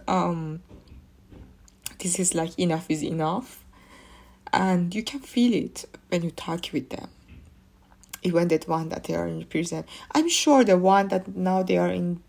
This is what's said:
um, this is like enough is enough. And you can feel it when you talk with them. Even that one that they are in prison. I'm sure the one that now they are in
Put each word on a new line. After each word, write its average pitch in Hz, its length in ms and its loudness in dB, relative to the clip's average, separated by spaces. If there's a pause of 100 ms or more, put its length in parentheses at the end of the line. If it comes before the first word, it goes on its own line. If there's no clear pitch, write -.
um, 170 540 -2 (1400)
this - 220 -4
is 180 160 0
like 165 200 -4
enough 170 320 0
is 156 140 -2
enough. 165 600 -4 (880)
And 180 420 2
you 214 80 -4
can 277 160 -8
feel 240 360 2
it - 320 -4 (220)
when 175 140 -2
you 170 80 -4
talk - 420 -8
with 131 180 -4
them. - 180 -12 (1120)
Even 175 240 2
that 165 220 0
one 160 220 -2
that - 140 -8
they 165 120 -4
are 170 100 -2
in 165 200 -6
prison. 160 380 -4 (280)
I'm 311 160 2
sure 294 340 6
the 196 160 6
one 196 300 6
that 190 280 -2
now 185 280 2
they 185 140 2
are 175 120 2
in 175 380 -2